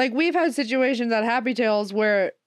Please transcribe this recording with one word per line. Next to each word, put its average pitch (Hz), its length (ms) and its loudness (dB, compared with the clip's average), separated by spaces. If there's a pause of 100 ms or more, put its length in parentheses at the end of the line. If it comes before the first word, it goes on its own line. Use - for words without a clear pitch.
Like, 233 140 0
we've 320 200 0
had 339 180 0
situations 247 600 0
at 220 100 2
Happy 233 320 0
Tails 208 380 0
where 208 400 2 (140)